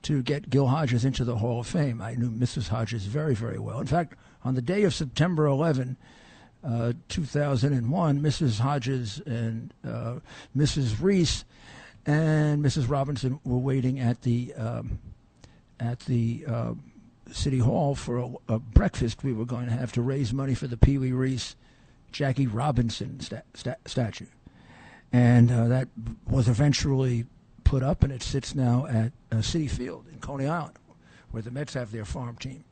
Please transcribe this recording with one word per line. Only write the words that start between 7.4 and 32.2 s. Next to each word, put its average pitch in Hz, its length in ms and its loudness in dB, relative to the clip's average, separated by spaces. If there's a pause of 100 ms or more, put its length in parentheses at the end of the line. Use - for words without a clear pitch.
and 120 180 0
one, 151 300 2
Missus 135 380 2
Hodges 127 680 -2
and, 113 480 -4 (120)
uh, 117 340 -6 (360)
Missus 131 460 2
Reese 92 420 2 (600)
and 151 560 2
Missus 139 240 2
Robinson 139 580 -2
were 123 140 0
waiting 131 420 0
at 120 220 0
the, 120 320 -2
um, 117 460 -6 (800)
at 120 200 -4
the, 117 460 0
uh, 117 260 -4 (560)
City 131 300 -2
Hall 143 340 2
for 123 260 -4
a, 123 120 -6 (160)
a 110 120 0
breakfast 117 680 4
we 131 80 0
were 110 120 -2
going 123 200 -6
to 113 80 -2
have 123 180 -4
to 120 100 0
raise 131 320 0
money 139 220 -2
for - 120 -6
the 120 100 -6
Pee 139 200 8
Wee 127 140 0
Reese 131 460 -2 (560)
Jackie 135 340 0
Robinson 120 720 -2
sta-, - 220 -10 (120)
sta-, 123 220 -8 (100)
statue. - 400 -4 (840)
And, 120 400 8
uh, 117 160 2
that 127 220 0 (360)
was 127 220 2
eventually 131 760 2 (400)
put 131 180 4
up, - 200 2
and 139 80 4
it 123 120 -10
sits - 320 -4
now 123 320 2
at, 113 240 0 (200)
uh, 113 40 0
Citi 143 340 0
Field 104 420 -6
in - 80 -20
Coney 135 280 -6
Island, 156 320 -4 (500)
where 113 140 -8
the 120 80 -10
Mets 139 240 -8
have 117 160 -6
their 110 140 -8
farm 120 320 -8